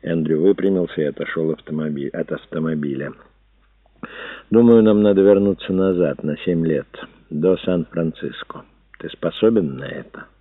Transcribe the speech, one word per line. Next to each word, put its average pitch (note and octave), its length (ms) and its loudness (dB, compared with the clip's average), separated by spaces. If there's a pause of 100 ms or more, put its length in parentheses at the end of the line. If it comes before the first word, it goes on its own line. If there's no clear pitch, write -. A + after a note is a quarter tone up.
Эндрю D#2+ 400 -2
выпрямился F#2 600 0
и D2+ 40 0
отошёл D#2+ 460 -4
автомоби-, D2+ 580 -6
от - 220 -8
автомобиля. D2 840 -6 (1400)
«Думаю, A#2 320 8
нам G#2+ 180 4
надо G2+ 200 4
вернуться G2 520 4
назад F2+ 500 0
на D2+ 220 -4
семь E2 200 0
лет, D2+ 220 -2 (440)
до E2+ 260 2
Сан-Франциско. - 1080 -6 (340)
Ты - 100 -12
способен G2 680 0
на C2+ 80 -10
это?» - 400 -14 (160)